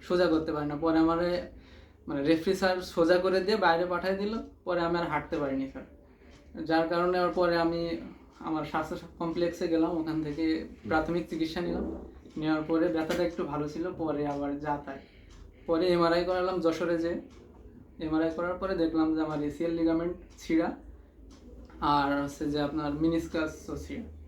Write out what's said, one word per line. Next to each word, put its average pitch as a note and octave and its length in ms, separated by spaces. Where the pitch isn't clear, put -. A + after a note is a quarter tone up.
সোজা F3+ 240
করতে D#3+ 260
পারি D3 140
না। D3 100
পরে D#3+ 220
আমারে, E3+ 440
মানে, C#3+ 140
রেফারি E3 340
স্যার F#3 260
সোজা F3 360
করে F#3 220
দিয়ে G#3 160
বাইরে F3 300
পাঠায় F3+ 300
দিল, G3+ 180
পরে F3 160
আমি E3+ 180
আর E3+ 60
হাঁটতে D3+ 320
পারিনি C3+ 340
স্যার। A#2 120
যার D#3+ 240
কারণে F3+ 300
আর F3+ 160
পরে F3 220
আমি E3+ 400
আমার D#3 260
স্বাস্থ্য D#3+ 320
কমপ্লেক্সে E3+ 500
গেলাম, E3 300
ওখান D#3 240
থেকে D#3+ 420
প্রাথমিক E3 420
চিকিৎসা D#3+ 300
নিলাম। E3+ 360
নেওয়ার D#3 260
পরে E3 260
ব্যথাটা D#3+ 340
একটু E3+ 220
ভালো D3 240
ছিল, E3 300
পরে D3 280
আবার C#3+ 340
যা D3 260
তাই। C3+ 120
পরে E3+ 200
এমআরআই F3 380
করালাম F#3 360
যশোরে E3 380
যে, E3+ 220
এমআরআই D#3+ 360
করার F3 180
পরে F#3+ 200
দেখলাম D#3+ 400
যে D#3 60
আমার D3+ 220
এসিএল D3 280
লিগামেন্ট E3 420
ছিঁড়া, E3 380
আর C#3+ 420
হচ্ছে C#3+ 280
যে D3 100
আপনার D3 340
মিনিসকাসও D#3+ 840
ছিঁড়া। C#3 260